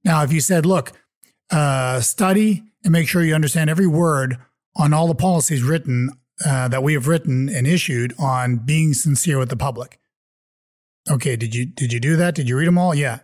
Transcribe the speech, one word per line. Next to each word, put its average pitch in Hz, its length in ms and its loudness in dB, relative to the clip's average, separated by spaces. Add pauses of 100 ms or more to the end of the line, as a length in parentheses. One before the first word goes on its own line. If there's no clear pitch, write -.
Now, 165 180 4
if 143 100 0
you 160 80 2
said, 165 240 2
"Look, 175 280 0 (580)
uh, 131 500 0
study 202 640 2 (220)
and 165 80 4
make 165 160 2
sure 175 160 0
you 156 100 2
understand 156 340 0
every 175 180 2
word 147 500 0 (400)
on 151 160 2
all 165 160 2
the 160 60 0
policies 156 480 0
written, 131 480 -2 (340)
uh, 131 240 0
that 131 160 -2
we 151 80 2
have 139 160 -2
written 143 400 0
and 127 180 -2
issued 127 520 0
on 127 400 0
being 151 360 0
sincere 143 440 0
with 127 100 -2
the 127 80 -6
public." 117 420 -8 (1120)
Okay, 131 240 0
did 113 200 -6
you, 123 120 -4
did 127 260 -6
you 120 60 -4
do 143 180 0
that? 175 200 0
Did 131 120 -2
you 127 80 0
read 165 120 0
'em 175 100 4
all? 180 160 2
Yeah. 135 300 -2